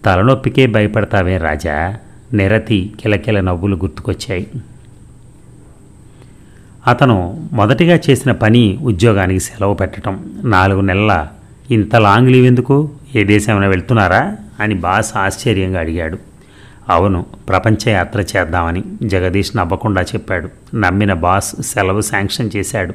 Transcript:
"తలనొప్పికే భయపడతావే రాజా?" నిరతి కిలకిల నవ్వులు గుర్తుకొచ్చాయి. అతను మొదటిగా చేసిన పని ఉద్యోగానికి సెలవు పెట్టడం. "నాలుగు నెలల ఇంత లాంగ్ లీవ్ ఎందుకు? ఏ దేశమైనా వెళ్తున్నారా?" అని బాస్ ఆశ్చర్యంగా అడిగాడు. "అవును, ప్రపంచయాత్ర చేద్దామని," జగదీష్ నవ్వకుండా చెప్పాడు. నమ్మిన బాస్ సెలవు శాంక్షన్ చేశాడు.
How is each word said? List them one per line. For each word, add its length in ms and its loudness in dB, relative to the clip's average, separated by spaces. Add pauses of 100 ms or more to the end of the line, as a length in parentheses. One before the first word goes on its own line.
"తలనొప్పికే 600 2
భయపడతావే 680 0
రాజా?" 600 -4 (360)
నిరతి 680 0
కిలకిల 420 0
నవ్వులు 340 0
గుర్తుకొచ్చాయి. 720 -6 (2500)
అతను 680 0
మొదటిగా 460 2 (100)
చేసిన 220 2
పని 500 4
ఉద్యోగానికి 580 2
సెలవు 340 -4
పెట్టడం. 720 -8
"నాలుగు 380 2
నెలల 460 0 (440)
ఇంత 240 0
లాంగ్ 340 6
లీవ్ 160 6
ఎందుకు? 440 2 (260)
ఏ 80 2
దేశమైనా 440 2
వెళ్తున్నారా?" 680 2 (220)
అని 160 -2
బాస్ 420 -2
ఆశ్చర్యంగా 600 -2
అడిగాడు. 380 -6 (720)
"అవును, 360 2 (220)
ప్రపంచయాత్ర 720 0
చేద్దామని," 640 -2 (200)
జగదీష్ 540 -2
నవ్వకుండా 440 -2
చెప్పాడు. 720 -8
నమ్మిన 380 0
బాస్ 480 -2
సెలవు 400 -2
శాంక్షన్ 540 -4
చేశాడు. 400 -4